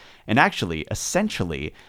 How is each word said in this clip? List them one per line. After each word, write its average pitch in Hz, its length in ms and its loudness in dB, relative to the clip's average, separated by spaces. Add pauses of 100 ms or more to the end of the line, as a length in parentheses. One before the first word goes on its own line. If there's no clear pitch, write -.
(280)
and 110 120 4
actually, 95 420 2 (100)
essentially, 90 800 -2 (160)